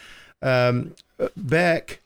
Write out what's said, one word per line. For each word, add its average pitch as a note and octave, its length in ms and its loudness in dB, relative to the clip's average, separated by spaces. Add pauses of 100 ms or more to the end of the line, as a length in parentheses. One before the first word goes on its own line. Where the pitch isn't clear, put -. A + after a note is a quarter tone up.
(420)
um, B2 520 0 (440)
Beck, E3 680 -2